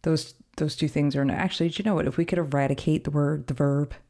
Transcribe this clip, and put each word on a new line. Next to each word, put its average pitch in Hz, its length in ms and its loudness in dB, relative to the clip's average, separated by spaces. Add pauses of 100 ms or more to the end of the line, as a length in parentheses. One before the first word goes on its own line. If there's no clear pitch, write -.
those, 160 320 -2 (220)
those 151 180 -2
two 156 120 0
things 143 280 0
are 139 100 2
not, 135 120 0
actually, 170 320 0
do 160 80 -6
you 202 60 -6
know 208 120 2
what? 160 100 0
If - 120 -2
we 170 80 2
could 175 120 0
eradicate 143 640 0
the - 80 -2
word, 147 360 0
the 135 80 -4
verb 143 380 2 (160)